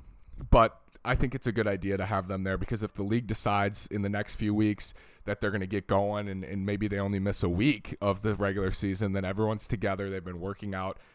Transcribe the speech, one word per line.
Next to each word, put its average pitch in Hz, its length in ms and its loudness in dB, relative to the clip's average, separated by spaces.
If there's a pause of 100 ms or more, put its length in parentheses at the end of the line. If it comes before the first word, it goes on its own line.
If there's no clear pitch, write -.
(520)
but 113 300 8 (220)
I 123 120 0
think 127 180 2
it's 127 140 -4
a 113 60 0
good 107 140 2
idea 98 280 0
to 95 100 0
have 98 220 -2
them 95 160 -4
there 95 140 0
because 107 260 -2
if 104 100 -4
the 101 100 -4
league 110 240 0
decides 101 600 0
in 104 140 -2
the 98 80 0
next 104 260 -2
few 104 180 0
weeks 107 400 2 (300)
that 101 160 -4
they're 104 120 0
gonna 98 140 -2
get 95 220 -2
going 101 400 2
and, 95 160 -6
and 95 220 -4
maybe 104 240 0
they 101 100 -2
only 98 200 0
miss 98 240 0
a 92 60 4
week 104 520 2
of 101 220 0
the 107 120 0
regular 95 360 0
season, 98 420 -2
then 98 100 -2
everyone's 104 460 -2
together. 98 400 -2
They've 95 140 -8
been 87 180 -10
working 98 340 -6
out. 95 240 -6 (160)